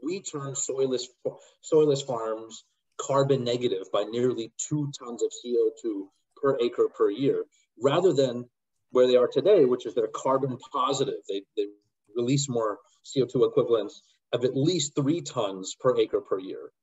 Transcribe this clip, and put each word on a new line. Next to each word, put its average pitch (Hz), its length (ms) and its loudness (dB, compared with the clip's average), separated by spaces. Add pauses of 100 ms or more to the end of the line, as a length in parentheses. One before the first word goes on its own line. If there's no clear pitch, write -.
We 180 180 -6
turn 139 340 -10
soilless, 131 500 -2 (680)
soilless 151 340 4
farms 113 600 -8 (360)
carbon 139 440 2
negative 120 480 -2
by 104 100 2
nearly 113 540 -2
two 147 420 -4
tons 120 240 -10
of 110 80 0
C 120 260 -6
O 113 140 2 (100)
two 98 280 -6 (260)
per 135 240 0
acre 117 300 0
per 107 200 0
year, 104 360 0 (360)
rather 165 300 4
than 123 380 0 (420)
where 127 160 6
they 127 80 6
are 123 140 4
today, 170 340 6
which 123 220 2
is 113 100 -10
they're 110 180 0
carbon 131 440 -2 (160)
positive. 135 560 -2
They, 98 140 -6 (120)
they 104 120 -2 (460)
release 131 360 0
more 110 300 -4 (240)
C - 180 -2
O 117 40 2
two 120 200 2
equivalents 113 560 0 (320)
of 120 100 -2
at 123 100 0
least 156 420 0
three 147 260 0
tons 98 580 -6
per 123 180 0
acre 107 220 2
per 98 200 -4
year. 92 320 -12 (120)